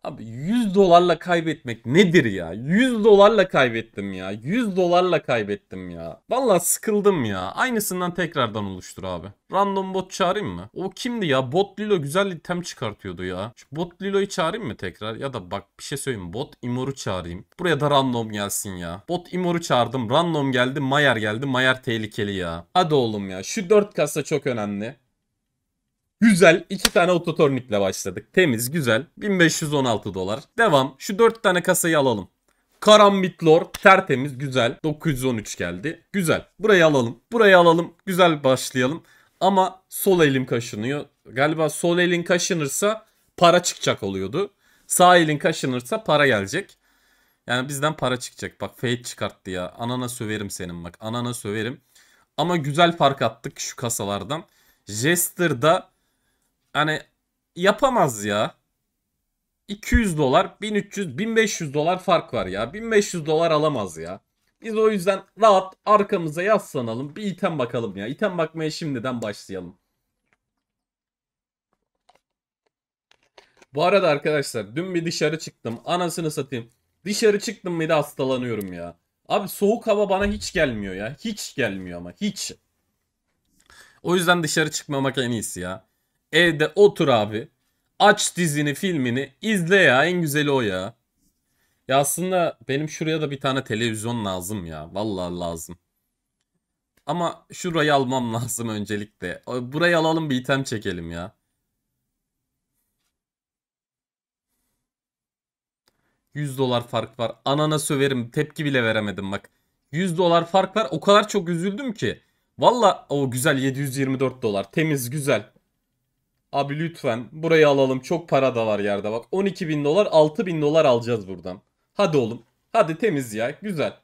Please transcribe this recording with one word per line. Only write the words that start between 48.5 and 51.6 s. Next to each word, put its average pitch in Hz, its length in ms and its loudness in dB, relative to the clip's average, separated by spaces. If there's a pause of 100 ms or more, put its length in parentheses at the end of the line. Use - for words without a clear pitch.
Bak 98 140 -10
Fate 123 280 -4
çıkarttı - 480 -10
ya. 90 220 -6
Anana 123 360 -6
söverim 107 420 -8
senin 87 340 -12
bak. 87 160 -16
Anana 120 340 -6
söverim. 110 460 -6 (560)